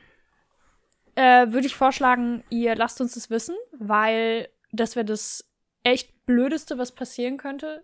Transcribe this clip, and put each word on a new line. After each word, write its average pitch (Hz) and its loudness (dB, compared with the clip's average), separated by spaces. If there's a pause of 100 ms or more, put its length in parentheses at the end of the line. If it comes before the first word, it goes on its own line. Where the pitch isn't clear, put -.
(1160)
äh, 247 8
würde 254 0
ich - -6
vorschlagen, 247 0
ihr 233 0
lasst 226 -4
uns 240 -4
das - -12
wissen, 233 -4 (200)
weil 226 0 (240)
das 226 -4
wäre 226 -2
das - -6 (400)
echt - -2
Blödeste, 254 0
was 247 -6
passieren 247 -6
könnte, 302 -12